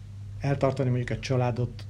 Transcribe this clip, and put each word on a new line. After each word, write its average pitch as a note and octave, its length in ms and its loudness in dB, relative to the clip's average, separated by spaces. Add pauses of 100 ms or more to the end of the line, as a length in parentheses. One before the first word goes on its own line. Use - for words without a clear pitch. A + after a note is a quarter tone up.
(400)
eltartani C3+ 480 2
mondjuk B2 220 2
egy B2 100 -2
családot B2 680 0